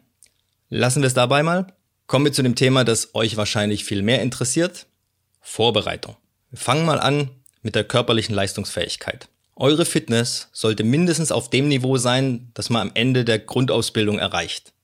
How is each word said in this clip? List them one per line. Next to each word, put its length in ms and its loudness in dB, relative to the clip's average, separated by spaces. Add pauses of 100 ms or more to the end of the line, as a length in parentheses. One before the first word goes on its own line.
(680)
lassen 320 0
wir 60 4
es 60 0
dabei 280 2
mal. 320 0 (320)
Kommen 200 2
wir 80 0
zu 100 0
dem 120 2
Thema, 280 4
das 320 -2
euch 220 -2
wahrscheinlich 480 -2
viel 180 -4
mehr 180 2
interessiert. 680 -2 (520)
Vorbereitung. 760 -2 (340)
Wir 80 -18
fangen 260 0
mal 140 2
an 320 0 (300)
mit 140 -4
der 100 0
körperlichen 500 0
Leistungsfähigkeit. 920 -6 (260)
Eure 300 2
Fitness 680 -2
sollte 320 -2
mindestens 480 2
auf 180 -2
dem 200 2
Niveau 280 0
sein, 560 -2
das 160 -8
man 200 0
am 40 -16
Ende 320 2
der 140 2
Grundausbildung 800 0
erreicht. 540 -6 (100)